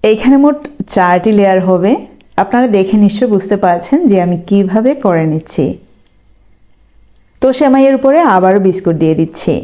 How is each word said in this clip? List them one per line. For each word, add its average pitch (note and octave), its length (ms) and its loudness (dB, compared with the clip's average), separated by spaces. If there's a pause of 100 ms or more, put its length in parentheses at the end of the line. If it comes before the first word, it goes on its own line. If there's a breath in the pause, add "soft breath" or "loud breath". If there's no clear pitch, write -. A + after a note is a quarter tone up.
এইখানে A3 400 2
মোট D4 140 2 (360)
চারটি F3+ 440 2
লেয়ার F#3+ 300 2
হবে। F#3 240 0 (520)
আপনারা A#3+ 240 0 (100)
দেখে F#3+ 180 0 (100)
নিশ্চয় A#3+ 280 0
বুঝতে F#3+ 300 -2
পারছেন F3+ 360 0 (100)
যে G3 160 2
আমি F3 120 -2 (120)
কিভাবে G3+ 420 0 (140)
করে E3 260 0
নিচ্ছি। D#3 340 -6 (1800)
তো B3+ 60 0 (120)
সেমাইয়ের C4+ 400 2
উপরে C#4 200 2 (160)
আবারও F#3+ 320 2
বিস্কুট E3+ 360 -2
দিয়ে D#3+ 160 0
দিচ্ছি। D#3+ 440 -4